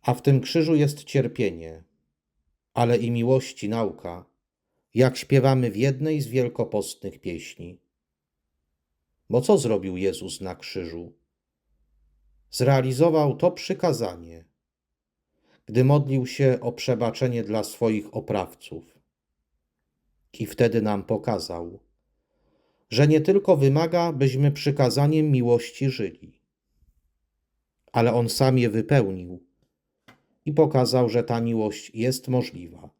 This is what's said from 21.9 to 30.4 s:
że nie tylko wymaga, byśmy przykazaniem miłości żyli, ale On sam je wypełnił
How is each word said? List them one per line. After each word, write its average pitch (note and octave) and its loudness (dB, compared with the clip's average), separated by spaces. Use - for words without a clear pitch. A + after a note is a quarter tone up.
że C#3 4
nie D#3 4
tylko F#3+ 2
wymaga, E3 2
byśmy C#3 0
przykazaniem C#3+ 0
miłości A#2+ 0
żyli, - -10
ale A#2 2
On A#2+ 0
sam C3 2
je A#2+ 2
wypełnił G2 -2